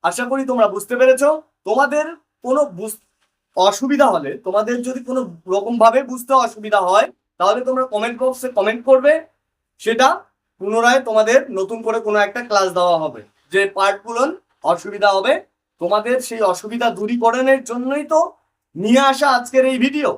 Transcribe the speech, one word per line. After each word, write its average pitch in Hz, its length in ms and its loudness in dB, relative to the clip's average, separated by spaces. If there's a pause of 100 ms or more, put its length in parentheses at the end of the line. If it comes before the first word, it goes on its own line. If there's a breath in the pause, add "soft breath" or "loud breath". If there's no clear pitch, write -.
আশা 175 220 -2
করি 269 200 -4
তোমরা 240 220 2
বুঝতে 208 280 -6
পেরেছো। 262 340 4 (360)
তোমাদের 277 400 0 (360)
কোনো 269 240 0
বুঝ-, 208 400 -12 (520)
অসুবিধা 254 560 2
হলে, 147 240 -4
তোমাদের 214 380 -2 (120)
যদি 254 160 -8
কোনো 254 180 -4 (260)
রকমভাবে 226 560 2
বুঝতে 247 300 -6
অসুবিধা 214 460 0
হয় 190 280 2 (300)
তাহলে 208 240 2
তোমরা 262 240 -2
কমেন্ট 233 340 -6
বক্সে 254 300 -4
কমেন্ট 226 360 -2
করবে, 269 280 4 (680)
সেটা 233 260 2 (540)
পুনরায় 233 400 2
তোমাদের 220 380 2 (120)
নতুন 196 300 -6
করে 220 180 -2
কোনো 208 200 -2
একটা 202 220 -2
ক্লাস 202 320 0
দেওয়া 180 240 2
হবে। 139 240 -6 (300)
যে 196 100 2 (140)
পার্টগুলোর 220 560 -2 (320)
অসুবিধা 196 520 0
হবে 233 180 2 (480)
তোমাদের 208 400 0
সেই 226 200 -8
অসুবিধা 214 480 -2
দূরীকরণের 240 760 0
জন্যই 262 420 -6
তো 311 140 2 (560)
নিয়ে 220 260 2 (100)
আসা 269 180 0
আজকের 262 360 2
এই 262 120 0
ভিডিও। 277 400 0